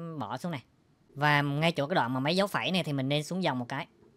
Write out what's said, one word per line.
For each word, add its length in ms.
bỏ 180
xuống 160
này. 100
Và 280
ngay 300
chỗ 140
cái 80
đoạn 200
mà 60
mấy 160
dấu 100
phẩy 240
này 140
thì 80
mình 160
nên 160
xuống 180
dòng 160
một 100
cái. 180